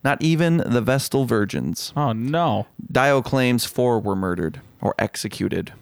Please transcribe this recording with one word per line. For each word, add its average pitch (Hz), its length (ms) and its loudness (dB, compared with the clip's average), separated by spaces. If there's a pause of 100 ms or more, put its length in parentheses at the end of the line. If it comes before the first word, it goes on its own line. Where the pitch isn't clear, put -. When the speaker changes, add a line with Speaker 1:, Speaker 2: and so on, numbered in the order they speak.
Speaker 1:
not 139 180 0
even 165 360 2
the 120 240 2
Vestal 135 440 0
Virgins. 98 680 -2
Speaker 2:
Oh, 143 160 0
no. 127 540 -2 (260)
Speaker 1:
Dio 135 300 4
claims 123 440 2
four 120 340 2
were 101 160 -2
murdered 87 460 -2 (200)
or - 160 0
executed - 840 -4